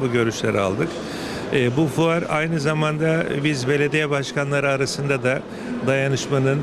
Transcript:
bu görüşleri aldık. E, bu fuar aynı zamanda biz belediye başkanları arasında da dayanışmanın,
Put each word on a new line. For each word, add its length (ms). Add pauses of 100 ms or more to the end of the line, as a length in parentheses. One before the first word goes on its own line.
bu 120
görüşleri 480
aldık. 280 (680)
E, 220
bu 100
fuar 420
aynı 320
zamanda 640 (200)
biz 240
belediye 420
başkanları 580
arasında 540
da 180 (460)
dayanışmanın, 760